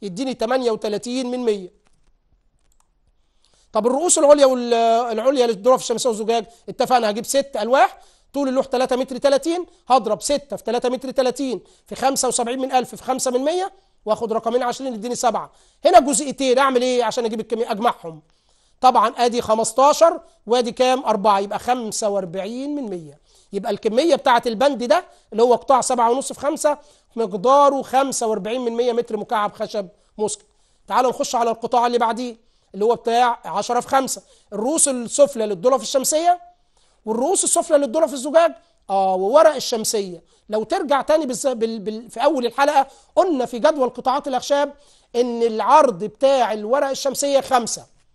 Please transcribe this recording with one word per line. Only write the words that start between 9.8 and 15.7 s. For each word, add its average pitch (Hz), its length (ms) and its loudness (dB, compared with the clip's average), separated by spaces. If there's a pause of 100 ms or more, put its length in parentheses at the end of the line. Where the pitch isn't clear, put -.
هضرب 220 340 2
ستة 277 340 -4
في - 80 -14
تلاتة 240 240 -2
متر 254 220 -6
تلاتين 254 500 -2 (260)
في - 80 -14
خمسة 262 340 0
وسبعين 240 300 -2
من 262 140 -4
ألف 247 220 0
في - 80 -18
خمسة 262 280 -2
من 247 100 0
مية، 359 320 -2 (320)
وآخد 214 280 -2
رقمين 233 300 -2
عشرين 247 320 -6
يديني 226 200 -8
سبعة. 208 360 -2 (340)